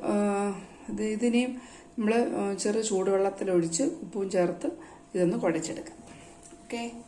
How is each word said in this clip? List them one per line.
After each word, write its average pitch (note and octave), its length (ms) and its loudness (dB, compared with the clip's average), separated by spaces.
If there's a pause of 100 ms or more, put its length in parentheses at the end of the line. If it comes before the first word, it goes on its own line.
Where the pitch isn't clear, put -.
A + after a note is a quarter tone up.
(120)
ആ, - 20 4 (760)
ഇത്, G#3 120 -2 (120)
ഇതിനെയും A#3+ 380 2 (420)
നമ്മൾ, A3 180 2 (260)
ആ, G3+ 40 0 (200)
ചെറു G#3+ 260 0
ചൂടുവെള്ളത്തിലൊഴിച്ച് G3 960 2 (160)
ഉപ്പും G3 320 -4
ചേർത്ത് F3+ 340 2 (460)
ഇതൊന്ന് F3 300 2
കുഴച്ചെടുക്കാം. - 520 -2 (680)
ഓക്കെ. A#3 200 -8 (240)